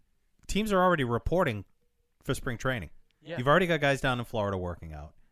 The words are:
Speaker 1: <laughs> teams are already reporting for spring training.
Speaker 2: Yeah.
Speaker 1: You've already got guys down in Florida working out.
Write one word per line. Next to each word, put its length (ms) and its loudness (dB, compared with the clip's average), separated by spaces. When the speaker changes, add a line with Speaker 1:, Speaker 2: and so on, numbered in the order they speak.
Speaker 1:
<laughs> 400 -20
teams 260 0
are 80 4
already 220 4
reporting 640 0
for 100 -4
spring 260 -4
training. 320 -4
Speaker 2:
Yeah. 140 -10
Speaker 1:
You've 100 0
already 180 6
got 140 0
guys 200 2
down 200 0
in 40 -6
Florida 320 -2
working 360 -8
out. 220 -14